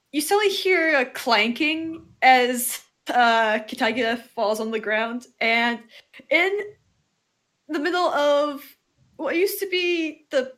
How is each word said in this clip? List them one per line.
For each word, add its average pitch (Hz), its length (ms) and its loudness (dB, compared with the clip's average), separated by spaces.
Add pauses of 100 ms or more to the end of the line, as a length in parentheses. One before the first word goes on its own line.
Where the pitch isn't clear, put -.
(100)
you 294 100 -4
suddenly 403 320 2
hear 330 460 2
a 247 80 2
clanking 302 1000 -2 (160)
as, 247 600 4 (280)
uh, 226 500 2
Kitagita 226 580 -4 (120)
falls 214 280 -2
on 220 140 -6
the 220 80 -4
ground, 220 460 -4 (140)
and 233 400 0 (500)
in 381 280 2 (1120)
the 302 100 -4
middle 349 300 0
of 294 540 0 (540)
what 202 200 -4
used 381 240 0
to 392 80 -6
be 349 640 -4
the, 254 280 -2